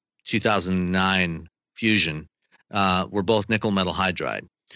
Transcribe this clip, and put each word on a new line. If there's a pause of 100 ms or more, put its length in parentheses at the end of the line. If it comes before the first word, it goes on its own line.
(260)
two
thousand
nine (280)
Fusion, (420)
uh,
were
both
nickel
metal
hydride. (300)